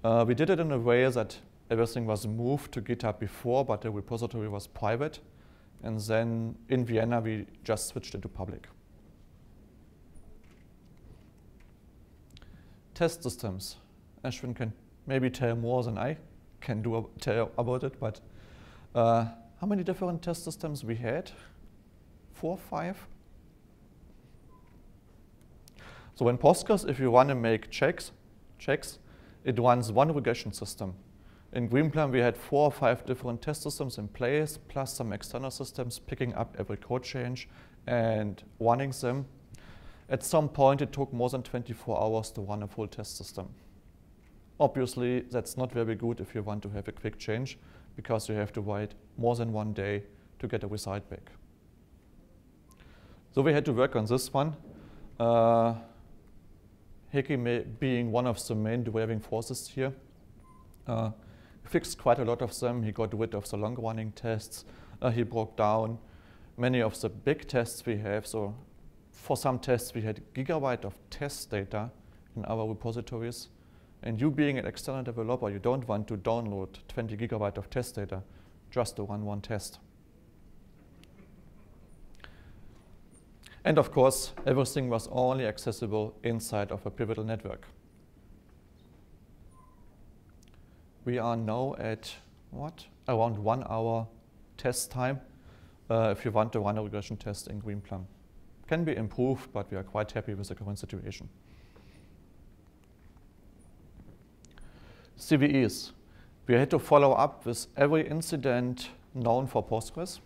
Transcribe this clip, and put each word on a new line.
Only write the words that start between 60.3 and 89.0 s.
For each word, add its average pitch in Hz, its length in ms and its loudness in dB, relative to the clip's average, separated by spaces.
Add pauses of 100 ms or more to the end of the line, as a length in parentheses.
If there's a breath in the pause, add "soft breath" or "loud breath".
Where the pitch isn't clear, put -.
uh, 113 260 -2 (500 loud breath)
fixed - 340 -2
quite - 220 6
a 131 60 0
lot 120 180 0
of 113 180 -4
them. 120 220 0
He 107 100 -2
got 110 240 -2
rid 113 180 -2
of 101 140 -6
the - 80 -4
long-running 110 560 -4
tests. - 520 -6 (360 loud breath)
Uh, 123 100 4
he 117 120 2
broke 113 340 -2
down 110 420 2 (600 loud breath)
many 123 240 4
of 110 180 0
the 113 80 -2
big 139 400 -2
tests 120 380 -2
we 117 120 0
have. 104 280 -2
So 107 280 -4 (580)
for - 240 -2
some 131 220 0
tests, 120 360 0
we 117 80 -4
had 107 180 -4 (140)
gigabyte 131 500 -2
of 101 100 -6 (140)
test - 420 -8
data 107 400 -4 (440 soft breath)
in 113 100 -6
our 110 240 -2
repositories. 117 800 -6 (540 soft breath)
And 110 180 -4
you 147 100 4
being 143 280 2
an - 80 -4
external 131 360 -6
developer, 120 460 -2
you 101 100 -2
don't 120 300 2
want 107 200 0
to 110 100 -4
download 104 500 -2 (200)
twenty 113 280 -6
gigabyte 104 400 -2
of 98 140 -8
test - 240 -4
data 95 280 -6 (480 loud breath)
just - 260 -2
to 104 80 -4
run 104 200 -6
one 104 160 -4
test. - 380 -8 (3750 loud breath)
And 160 140 6
of 143 120 4
course, 135 420 4 (140)
everything 131 440 2
was 113 200 -2
only 127 360 2
accessible 107 760 -2
inside 113 480 -2
of - 160 -6
a 104 40 -4
Pivotal 110 340 -4
network. 110 420 -8 (3500 soft breath)